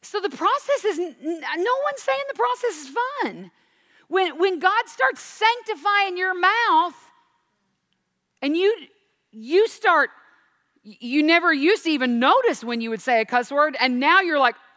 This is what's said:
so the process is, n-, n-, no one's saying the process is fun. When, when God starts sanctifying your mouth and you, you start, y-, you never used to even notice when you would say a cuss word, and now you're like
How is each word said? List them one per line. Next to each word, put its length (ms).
so 180
the 120
process 540
is, 140
n-, 240
n-, 200
no 220
one's 180
saying 260
the 60
process 480
is 60
fun. 280
When, 300
when 200
God 300
starts 320
sanctifying 960
your 180
mouth 640
and 160
you, 180
you 380
start, 420
y-, 140
you 240
never 300
used 320
to 60
even 280
notice 460
when 160
you 100
would 100
say 200
a 40
cuss 280
word, 260
and 220
now 200
you're 200
like 160